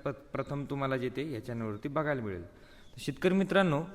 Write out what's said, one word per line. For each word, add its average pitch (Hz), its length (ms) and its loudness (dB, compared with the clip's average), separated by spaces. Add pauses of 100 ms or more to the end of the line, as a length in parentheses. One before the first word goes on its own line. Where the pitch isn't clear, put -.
प-, - 280 -4
प्रथम 139 360 -4
तुम्हाला 139 280 0
जे 127 120 0
ते 139 240 -4
या 110 120 -6
चॅनलवरती 113 420 -4
बघायला 143 340 0
मिळेल. 95 300 -4
तर - 460 -20
शेतकरी 175 360 2
मित्रांनो, 185 480 4 (120)